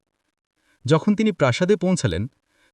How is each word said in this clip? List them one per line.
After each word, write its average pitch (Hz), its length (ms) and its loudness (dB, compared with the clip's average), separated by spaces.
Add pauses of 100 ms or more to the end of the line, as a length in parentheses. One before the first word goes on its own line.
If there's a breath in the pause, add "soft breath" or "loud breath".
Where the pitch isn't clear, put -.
(840)
যখন 160 300 2
তিনি 214 180 0
প্রাসাদে 175 440 0
পৌঁছালেন, 117 500 -2 (480)